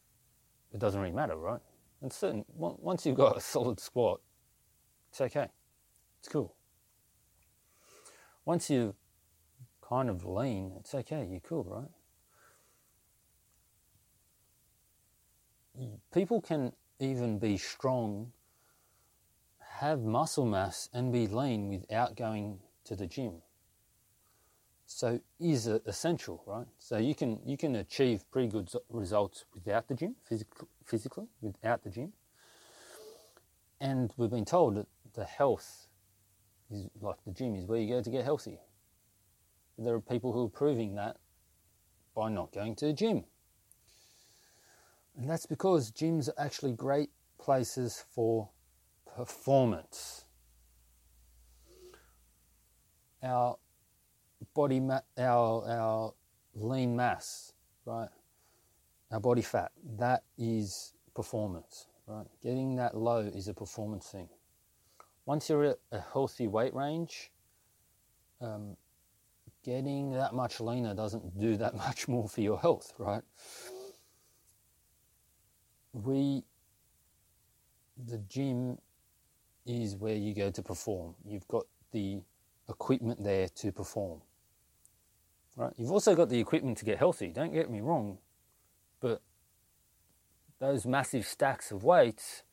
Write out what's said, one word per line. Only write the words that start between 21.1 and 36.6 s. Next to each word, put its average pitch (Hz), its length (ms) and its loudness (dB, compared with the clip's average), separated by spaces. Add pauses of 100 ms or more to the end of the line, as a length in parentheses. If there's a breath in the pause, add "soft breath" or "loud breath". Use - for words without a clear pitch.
be 120 160 2
lean 110 400 0
without 107 480 -2
going 107 420 -4 (260)
to 107 120 -6
the 95 100 -4
gym. 90 360 -8 (1500 soft breath)
So 120 300 0 (180)
is 151 280 4
it 110 180 2
essential, 107 640 -4
right? 113 200 -8 (120)
So - 180 -4
you 127 180 2
can, 117 300 -2
you 135 140 -4
can 139 180 0
achieve 110 540 2
pretty 127 180 2
good 101 260 -2
s-, 120 140 -2
results 104 640 0
without 101 340 -2
the 135 80 -4
gym, 190 300 -4
physic-, 110 240 -4 (380)
physically, 131 420 -4 (140)
without 113 420 -2
the 107 60 -8
gym. 127 240 -8 (1700 loud breath)
And 131 340 0
we've 113 140 0
been 113 160 0
told 151 300 4
that 104 120 -4 (240)
the 104 140 -6
health - 640 0 (800)